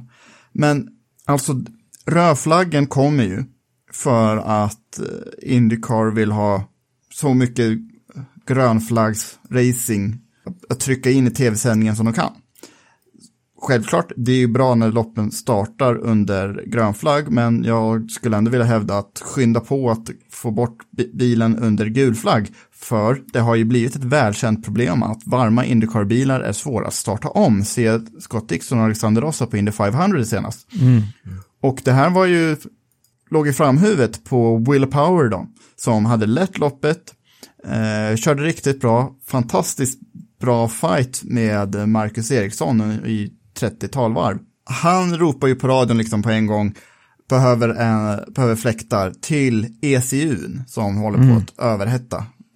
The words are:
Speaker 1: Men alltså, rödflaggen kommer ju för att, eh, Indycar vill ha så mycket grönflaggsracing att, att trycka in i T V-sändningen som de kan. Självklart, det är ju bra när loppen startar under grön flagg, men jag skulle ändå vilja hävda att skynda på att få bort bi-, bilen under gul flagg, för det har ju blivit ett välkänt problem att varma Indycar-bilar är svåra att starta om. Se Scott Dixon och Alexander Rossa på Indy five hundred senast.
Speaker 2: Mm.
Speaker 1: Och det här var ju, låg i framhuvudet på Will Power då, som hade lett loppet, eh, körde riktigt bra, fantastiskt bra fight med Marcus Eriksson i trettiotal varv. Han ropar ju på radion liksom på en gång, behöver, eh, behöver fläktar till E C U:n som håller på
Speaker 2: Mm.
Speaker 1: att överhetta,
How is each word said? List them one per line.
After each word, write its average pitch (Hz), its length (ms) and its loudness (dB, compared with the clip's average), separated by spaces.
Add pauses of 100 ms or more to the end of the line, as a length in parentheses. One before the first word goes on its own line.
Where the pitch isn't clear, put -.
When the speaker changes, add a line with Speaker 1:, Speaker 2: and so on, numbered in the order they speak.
(520)
Speaker 1:
Men 147 360 0 (380)
alltså, 143 280 -2 (520)
rödflaggen 160 800 2
kommer 139 380 2
ju 101 200 -4 (480)
för 113 440 2
att, 104 600 -4
eh, - 560 -8
Indycar 113 600 2
vill 107 180 0
ha 104 320 0 (500)
så 139 200 0
mycket 120 440 0 (680)
grönflaggsracing 113 1700 0 (320)
att, - 260 -10
att 123 80 -8
trycka 131 300 -2
in 131 160 4
i 117 40 2
T 123 200 0
V-sändningen 110 460 0
som 113 100 0
de 113 80 0
kan. - 180 -2 (1300)
Självklart, 135 580 -2
det 120 160 0
är 127 40 4
ju 127 100 4
bra 123 280 2
när 113 180 2
loppen 110 380 -2
startar 120 680 -2
under 101 680 0
grön 110 280 0
flagg, 147 360 0
men 117 340 2
jag 113 460 0
skulle 110 260 -2
ändå 110 140 2
vilja 123 160 2
hävda 104 320 0
att - 260 -10
skynda 117 360 0
på 131 300 -2
att 113 200 -4 (200)
få - 200 -8
bort 117 280 -4 (180)
bi-, - 180 -4
bilen 113 440 2
under 107 280 0
gul 123 280 2
flagg, 113 340 -2 (240)
för 123 500 -2 (100)
det 131 80 -2
har 117 140 2
ju 113 100 2
blivit 117 320 0
ett 139 80 -8
välkänt 113 600 0
problem 120 380 -2
att 107 240 -6
varma 123 380 2
Indycar-bilar 117 760 0
är - 120 -6
svåra 117 340 -6
att - 80 -8
starta 107 340 -6
om. 120 360 2
Se 113 360 0 (200)
Scott - 280 -8
Dixon 113 300 -4
och 113 60 2
Alexander 110 380 0
Rossa 151 240 -4
på - 100 -4
Indy 104 160 0
five 101 240 0
hundred 170 320 2
senast. - 380 -6 (140)
Speaker 2:
Mm. 123 220 6 (600)
Speaker 1:
Och 131 220 0
det 127 80 4
här 139 180 4
var 185 160 2
ju, 165 300 2 (760)
låg 156 180 2
i 139 40 2
framhuvudet 143 720 2
på 117 320 2
Will 135 300 2
Power 147 440 2
då, 92 160 -6 (300)
som 107 280 0
hade 113 220 2
lett 170 320 0
loppet, 151 560 -4 (500)
eh, 107 520 -2
körde 143 260 0
riktigt 139 380 -2
bra, 123 360 0 (100)
fantastiskt 131 720 -2 (420)
bra 117 280 0
fight 143 560 -2
med 104 640 -2
Marcus 110 420 -2
Eriksson 117 500 0 (120)
i 107 400 -6 (260)
trettiotal 113 560 -4
varv. 90 240 -2 (260)
Han 170 540 0
ropar 147 300 0
ju 127 60 2
på 131 140 -4
radion 120 300 2
liksom 113 240 -2
på 117 80 0
en 110 160 0
gång, 104 280 -2 (540)
behöver, 120 400 4
eh, 110 500 0 (160)
behöver 117 220 2
fläktar 110 640 -2
till 123 640 -2
E 139 180 2
C 135 220 -2
U:n 123 440 -4
som 101 300 -4
håller 107 220 -2
på 127 60 8
Speaker 2:
Mm. 123 120 6
Speaker 1:
att 98 220 -4
överhetta, 117 680 -2 (300)